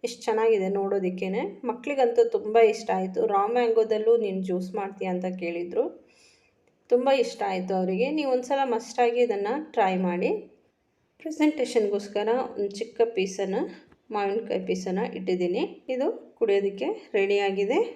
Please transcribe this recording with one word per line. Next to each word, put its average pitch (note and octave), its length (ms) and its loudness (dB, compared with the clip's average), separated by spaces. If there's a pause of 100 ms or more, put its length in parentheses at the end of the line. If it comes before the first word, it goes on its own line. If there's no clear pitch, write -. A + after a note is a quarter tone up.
ಎಷ್ಟು A#3+ 200 -10
ಚೆನ್ನಾಗಿದೆ A3 420 2 (100)
ನೋಡೋದಕ್ಕೇನೆ. G3 640 -2 (280)
ಮಕ್ಳಿಗಂತೂ A#3+ 520 2 (120)
ತುಂಬ G#3+ 220 2 (160)
ಇಷ್ಟ - 160 -8 (100)
ಆಯಿತು. F#3+ 220 -2 (120)
"ರಾ G3 120 4 (100)
ಮ್ಯಾಂಗೋದಲ್ಲೂ A3+ 580 4 (120)
ನೀನು F#3+ 140 -2 (100)
ಜ್ಯೂಸ್ F#3 200 -2 (120)
ಮಾಡ್ತೀಯ?" G3 340 -6
ಅಂತ F#3 100 -4 (160)
ಕೇಳಿದರು. F3 420 -2 (1040)
ತುಂಬ B3+ 180 4 (160)
ಇಷ್ಟ - 180 -6 (120)
ಆಯಿತು F#3 260 -2
ಅವರಿಗೆ. F#3+ 280 0 (120)
ನೀವು C#4 160 0
ಒಂದ್ಸಲ B3+ 400 0
ಮಸ್ಟಾಗಿ A#3 520 0
ಇದನ್ನು G3+ 260 0 (220)
ಟ್ರೈ F#3+ 180 4 (140)
ಮಾಡಿ. F3+ 240 0 (920)
ಪ್ರೆಸೆಂಟೇಷನ್‌ಗೋಸ್ಕರ A#3 1040 0 (240)
ಒಂದು G3+ 240 -4
ಚಿಕ್ಕ A3+ 240 -6 (140)
ಪೀಸನ್ನು, F#3+ 440 -2 (560)
ಮಾವಿನಕಾಯಿ G3+ 540 -2
ಪೀಸನ್ನು F#3 340 -2 (140)
ಇಟ್ಟಿದ್ದೀನಿ. F#3 460 -2 (320)
ಇದು B3+ 120 0 (320)
ಕುಡಿಯೋದಕ್ಕೆ G3 480 0 (300)
ರೆಡಿಯಾಗಿದೆ. G3+ 600 2 (180)